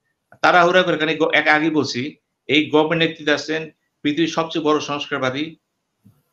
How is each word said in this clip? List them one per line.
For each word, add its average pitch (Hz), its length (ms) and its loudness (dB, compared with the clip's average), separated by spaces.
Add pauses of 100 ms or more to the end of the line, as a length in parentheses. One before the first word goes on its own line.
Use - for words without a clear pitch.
(420)
তাড়াহুড়া 175 400 4
করে, 170 140 0
কারণ 156 140 -2
এই 156 60 -2
গ-, 156 180 0
এক 151 140 2
আগেই 151 220 2
বলছি, 131 460 -2 (300)
এই 139 240 0
গভর্নমেন্ট 156 320 2
নেতৃত্বে 156 320 -2
আছেন 156 360 -6 (320)
পৃথিবীর 151 260 -2
সবচেয়ে 160 360 -6
বড় 151 160 2
সংস্কারবাদী 143 760 -6 (760)